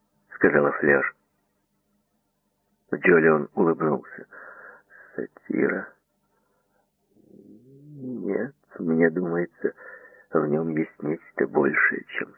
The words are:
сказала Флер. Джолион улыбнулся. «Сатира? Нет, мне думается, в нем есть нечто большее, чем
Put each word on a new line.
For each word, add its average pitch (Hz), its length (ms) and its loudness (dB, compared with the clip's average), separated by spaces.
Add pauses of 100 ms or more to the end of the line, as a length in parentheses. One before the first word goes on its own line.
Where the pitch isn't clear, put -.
(360)
сказала 73 380 4
Флер. 71 420 0 (1800)
Джолион 80 600 4
улыбнулся. 80 760 -2 (880)
«Сатира? - 720 -4 (2000)
Нет, 120 560 -6 (220)
мне 82 320 2
думается, 85 640 -4 (580)
в - 160 2
нем - 220 -2
есть 156 320 -6
нечто - 460 -4
большее, - 640 0
чем - 280 -10